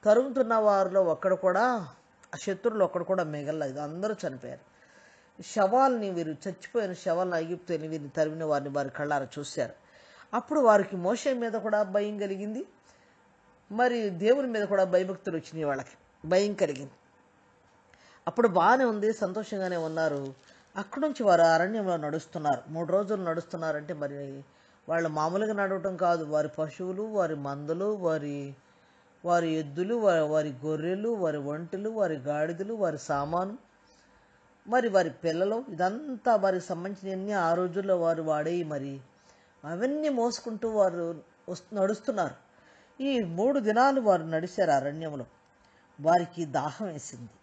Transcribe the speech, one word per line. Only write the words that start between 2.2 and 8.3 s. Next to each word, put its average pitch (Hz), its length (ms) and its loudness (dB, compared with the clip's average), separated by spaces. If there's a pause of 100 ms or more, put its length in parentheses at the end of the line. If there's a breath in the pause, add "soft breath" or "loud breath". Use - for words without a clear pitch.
ఆ - 20 -10
శత్రువులు 202 480 0
ఒక్కడు 170 200 -2
కూడా 185 200 0
మిగలలేదు, 147 560 -6
అందరూ 175 340 -4 (140)
చనిపోయారు. 127 320 -12 (840 soft breath)
శవాల్ని, 226 680 2
వీరు 165 200 -4
చచ్చిపోయిన 185 640 -6
శవాలను, 175 420 -2
ఐగుప్తీయులు 165 540 -4
వీరిని 151 200 -6
తరిమిన 156 360 -2